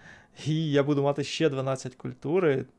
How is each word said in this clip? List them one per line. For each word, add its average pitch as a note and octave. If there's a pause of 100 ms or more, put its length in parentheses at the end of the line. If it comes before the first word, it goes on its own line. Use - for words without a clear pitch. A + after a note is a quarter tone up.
(460)
і D#3
я C#3
буду C#3+
мати C#3+
ще D#3+
дванадцять C3+
культури. C#3+ (140)